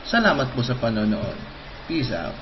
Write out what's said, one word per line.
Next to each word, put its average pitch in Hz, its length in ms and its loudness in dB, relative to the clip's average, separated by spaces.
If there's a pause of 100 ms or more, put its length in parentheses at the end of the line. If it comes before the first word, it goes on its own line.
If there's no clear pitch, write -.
Salamat 170 480 4
po 127 80 0
sa 123 160 0
panonood. 107 600 0 (500)
Peace 135 240 0
out. 82 300 -4